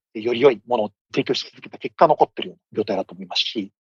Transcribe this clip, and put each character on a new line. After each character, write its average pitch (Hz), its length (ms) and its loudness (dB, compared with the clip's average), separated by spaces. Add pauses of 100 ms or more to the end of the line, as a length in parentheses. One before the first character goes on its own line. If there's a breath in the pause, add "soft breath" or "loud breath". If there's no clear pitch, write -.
(140)
よ 113 180 -2
り 117 80 -2
良 135 100 8
い 110 160 -6
も 120 120 0
の 107 60 0
を 104 60 -6 (220)
提 139 120 -2
供 127 100 -2
し - 160 -6
続 - 100 -20
け - 80 -20
た - 100 -20
結 - 160 -10
果 170 140 6
残 156 160 4
っ - 80 -2
て - 100 -10
る 104 60 -10
よ 90 60 -16
う - 20 -20 (180)
な - 40 -2
業 107 60 -2
態 101 120 -2
だ 95 80 -6
と - 100 -16
思 90 80 -16
い 92 40 -14
ま 87 100 -8
す - 40 0
し 101 300 -6 (100)